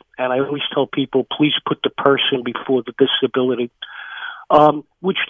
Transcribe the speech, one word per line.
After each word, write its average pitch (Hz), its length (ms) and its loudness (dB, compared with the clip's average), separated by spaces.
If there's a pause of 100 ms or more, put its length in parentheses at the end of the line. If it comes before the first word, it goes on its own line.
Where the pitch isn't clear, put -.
(180)
and 127 160 -2
I 131 60 0
always 139 240 -2 (100)
tell 139 140 0
people, 135 380 -2 (120)
"Please 151 160 2 (120)
put - 180 -4
the 147 80 0
person 135 520 2
before 123 400 -2
the 120 100 -12 (100)
disability," 127 680 0 (800)
um, 151 340 6 (160)
which 185 300 -2